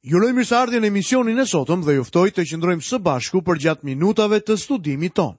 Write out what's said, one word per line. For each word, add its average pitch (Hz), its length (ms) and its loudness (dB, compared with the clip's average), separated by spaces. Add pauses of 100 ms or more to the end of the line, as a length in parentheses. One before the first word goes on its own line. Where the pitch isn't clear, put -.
Ju 147 140 0
uroj 233 180 2
mirëseardhje 240 480 2
në 208 60 2
emisionin 226 500 0
e 262 80 2
sotëm 160 400 0
dhe 147 80 4
ju 131 80 0
ftoj 185 320 2
të 180 140 0
qëndrojmë 165 340 -2
së 247 160 -4
bashku 165 480 0
për 165 160 0
gjatë 160 240 -2
minutave 208 560 2
të 214 160 0
studimit 165 560 -4
ton. 139 240 -2